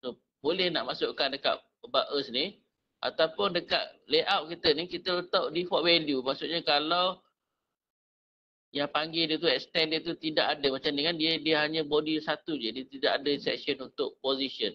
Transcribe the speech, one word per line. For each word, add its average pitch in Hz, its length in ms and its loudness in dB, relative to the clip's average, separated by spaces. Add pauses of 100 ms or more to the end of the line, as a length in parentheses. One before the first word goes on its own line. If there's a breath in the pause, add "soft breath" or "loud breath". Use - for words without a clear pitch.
So, 123 160 -8 (240)
boleh 180 320 0
nak 127 160 -2
masukkan 139 400 -2
dekat 135 320 -2 (240)
about 123 240 0
us 135 240 -4
ni. 139 240 -2 (480)
Ataupun 160 480 0
dekat 165 320 0 (240)
layout 156 400 2
kita 165 240 2
ni, 165 160 0
kita 175 320 -2
letak 175 320 0
default 175 320 0
value. 151 400 4
Maksudnya 147 400 -2
kalau 175 560 2 (1500)
yang 143 160 -2
panggil 160 400 0
dia 156 80 0
tu, 151 160 -4
extend 160 400 0
dia 160 80 0
tu 165 160 -6
tidak 156 400 0
ada 143 160 -2
macam 135 240 -2
ni 143 80 0
kan. 165 160 0
Dia, 160 160 2
dia 151 320 2
hanya 160 160 -2
body 151 400 2
satu 156 320 -4
je. 113 160 -4
Dia 131 160 -10
tidak 139 320 0
ada 143 120 0 (120)
section 135 480 -4
untuk - 320 -4
position. 131 500 -2